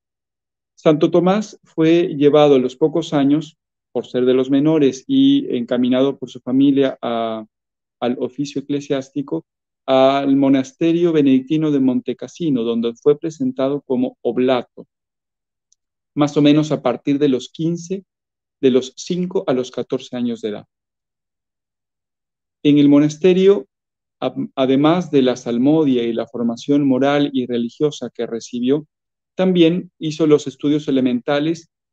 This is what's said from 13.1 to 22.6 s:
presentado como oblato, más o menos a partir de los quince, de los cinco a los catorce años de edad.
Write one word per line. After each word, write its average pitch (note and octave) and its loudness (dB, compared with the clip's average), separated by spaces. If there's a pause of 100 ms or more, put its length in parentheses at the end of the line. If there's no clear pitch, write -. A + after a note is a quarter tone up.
presentado C#3 -6
como B2+ -4
oblato, B2 -4 (1300)
más C#3+ -2
o D3+ 2
menos D3+ 2
a C#3 -4
partir C3+ -4
de D3 0
los B2+ -2
quince, E3+ -8 (560)
de C3+ 2
los B2 0
cinco F3+ -6
a C3+ -2
los B2+ -6
catorce - -10
años A#2+ -6
de A2 -6
edad. G#2 -14 (2000)